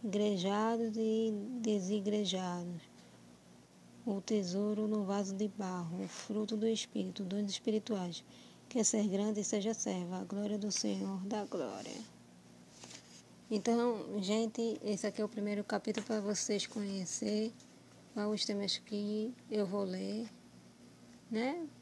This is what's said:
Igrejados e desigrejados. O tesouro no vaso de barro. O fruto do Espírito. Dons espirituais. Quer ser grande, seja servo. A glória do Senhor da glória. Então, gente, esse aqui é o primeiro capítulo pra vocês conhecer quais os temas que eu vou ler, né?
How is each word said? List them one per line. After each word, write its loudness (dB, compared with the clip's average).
Igrejados 2
e 4
desigrejados. 0
O 2
tesouro 2
no 2
vaso 0
de 0
barro. -4
O -4
fruto -2
do 2
Espírito. -2
Dons 0
espirituais. -2
Quer 2
ser 4
grande, 2
seja 0
servo. -2
A -4
glória -2
do -2
Senhor 0
da -2
glória. -6
Então, 2
gente, 2
esse 0
aqui -2
é 2
o -2
primeiro -2
capítulo -2
pra 0
vocês 0
conhecer -2
quais 0
os 0
temas 0
que -2
eu 2
vou 0
ler, -2
né? 0